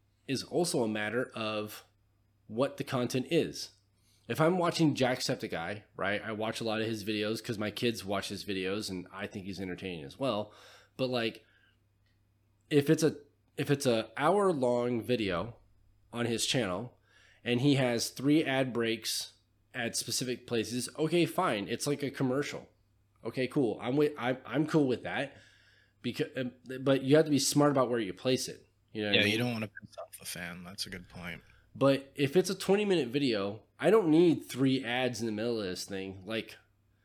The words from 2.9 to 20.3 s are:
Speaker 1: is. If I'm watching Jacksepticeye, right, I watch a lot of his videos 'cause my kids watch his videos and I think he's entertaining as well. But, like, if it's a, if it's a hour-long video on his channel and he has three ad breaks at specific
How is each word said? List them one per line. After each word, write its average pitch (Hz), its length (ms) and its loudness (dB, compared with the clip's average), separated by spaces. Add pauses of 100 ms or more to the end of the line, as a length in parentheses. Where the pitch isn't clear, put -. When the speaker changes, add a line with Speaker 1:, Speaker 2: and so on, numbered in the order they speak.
Speaker 1:
is. 123 400 0 (580)
If - 120 -2
I'm 170 180 4
watching 165 360 2
Jacksepticeye, 107 880 -2 (140)
right, 95 260 -2
I 110 100 -8
watch 107 280 -4
a 117 40 -6
lot 110 160 -2
of 113 60 -2
his 110 160 -4
videos 107 400 -2
'cause 110 160 -6
my 104 120 -2
kids 110 340 -2
watch 98 240 -4
his 98 160 -10
videos 98 460 -4
and 90 220 -8
I 95 140 -8
think 98 200 -10
he's 95 140 -10
entertaining 90 440 -8
as 69 140 -16
well. 110 340 -4 (440)
But, 131 120 -2
like, 117 360 -2 (1300)
if 147 200 4
it's 156 120 4
a, 147 140 2 (400)
if 139 140 -2
it's 139 160 2
a 113 300 2
hour-long 127 880 2
video 104 540 -2 (560)
on 117 140 -2
his 113 200 0
channel 110 500 -2 (480)
and 120 160 2
he 143 160 6
has 120 340 0
three 147 340 2
ad 131 280 0
breaks 113 600 -2 (420)
at 120 220 -4
specific - 500 -4